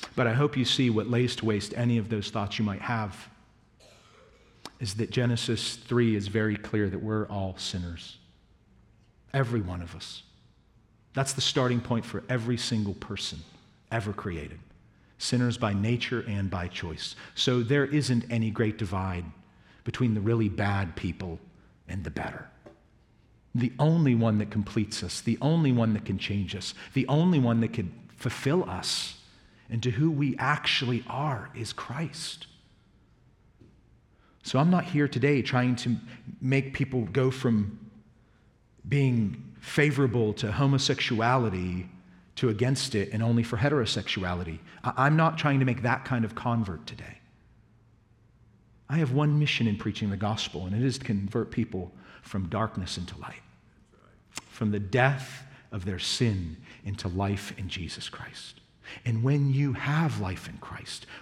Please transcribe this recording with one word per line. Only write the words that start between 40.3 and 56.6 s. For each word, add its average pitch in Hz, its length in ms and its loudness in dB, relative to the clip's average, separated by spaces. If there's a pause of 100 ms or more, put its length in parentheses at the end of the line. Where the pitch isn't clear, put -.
to 104 180 -2
homosexuality 117 1300 2 (500)
to 127 140 2
against 117 460 0
it 101 180 0
and 107 80 0
only 117 220 4
for 117 140 -2
heterosexuality. 98 1000 0 (260)
I, 120 140 -2
I'm 143 180 6
not 160 220 4
trying 139 220 2
to 131 60 4
make 117 180 0
that 123 200 0
kind 120 220 0
of 104 80 -6
convert 107 540 -2
today. - 320 -16 (1700)
I 139 80 2
have 151 140 4
one 147 260 4
mission 139 300 2
in 101 100 2
preaching 104 320 -2
the 98 80 -2
gospel, 104 480 -2
and 92 100 -2
it 113 60 2
is 127 160 2
to - 80 -10
convert 101 460 -2
people 95 420 -4 (300)
from 95 260 -4
darkness 104 480 -2
into 90 220 -10
light, - 240 -14 (1040)
from 107 220 0
the 104 80 0
death 127 640 2 (260)
of 95 140 -8
their 92 140 -4
sin 92 580 0 (260)